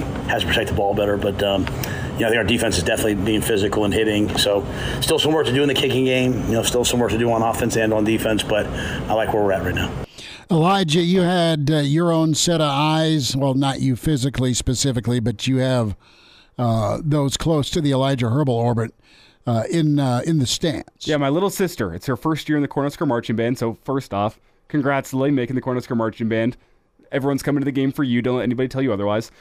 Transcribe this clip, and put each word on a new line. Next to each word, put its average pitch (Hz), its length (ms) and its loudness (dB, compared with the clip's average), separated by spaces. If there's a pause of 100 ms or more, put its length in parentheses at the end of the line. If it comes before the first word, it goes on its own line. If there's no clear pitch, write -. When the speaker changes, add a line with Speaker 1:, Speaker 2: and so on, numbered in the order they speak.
(280)
Speaker 1:
has 117 140 -2
to - 60 -4
protect 107 220 0
the - 40 -2
ball 101 200 0
better. 104 220 2
But, 98 260 -2
um, 98 200 2 (520)
you - 60 -6
know, 113 60 2
I 110 40 2
think 113 60 4
our 113 80 2
defense 110 340 0
is 87 60 -2
definitely 110 320 0
being 104 240 0
physical 104 440 0
and 104 80 2
hitting. 104 460 2
So 101 260 2 (360)
still 160 180 2
some 151 140 2
work 156 140 2
to 120 60 0
do 139 100 2
in 143 60 4
the 139 60 2
kicking 135 300 2
game. 127 300 2 (120)
You 95 60 0
know, 110 100 2
still 123 220 2
some 123 160 0
work 113 100 2
to 110 80 0
do 117 140 2
on 113 100 2
offense 113 340 0
and 110 160 2
on 107 120 2
defense, 110 400 0
but 107 220 0
I - 480 -4
like 107 180 0
where 107 100 2
we're 101 100 2
at 92 120 0
right 92 100 -2
now. - 180 -4 (560)
Speaker 2:
Elijah, 175 520 4
you 180 220 4
had, 165 480 2
uh, 156 80 2
your 151 340 2
own 160 220 2
set 165 260 0
of 147 100 2
eyes. 156 680 0
Well, 139 180 0
not 135 260 0
you 131 160 0
physically, 127 580 0
specifically, 123 640 -2
but 113 280 -4
you 131 120 2
have, 127 380 0 (600)
uh, 113 460 0
those 147 340 0
close 156 340 0
to 185 100 -2
the 143 100 0
Elijah 135 380 0
Herbal 127 260 0
orbit, 117 400 -2 (520)
uh, - 240 0
in, 156 280 2
uh, 127 260 0
in 165 140 2
the 127 80 2
stands. - 600 -4
Speaker 3:
Yeah, 151 100 0
my 139 140 2
little 180 200 2
sister. 127 440 -2
It's 92 120 -10
her 127 100 0
first 160 320 -2
year 151 80 2
in 147 60 2
the 139 60 -2
Cornhusker 143 400 -2
Marching 117 280 0
Band. 117 220 0
So 113 260 -4
first 135 280 -4
off, 104 260 -2 (300)
congrats, 139 460 -2
Lily, 135 160 0
making 127 260 0
the 123 60 -2
Cornhusker 123 340 -4
Marching 113 320 -2
Band. 113 280 0 (540)
Everyone's 139 320 -2
coming 147 180 0
to 139 40 -2
the 139 80 -2
game 135 180 0
for 147 140 -2
you. 120 160 2
Don't 123 160 0
let 123 60 -2
anybody 123 260 0
tell 131 140 -4
you 131 100 0
otherwise. 104 380 -2 (100)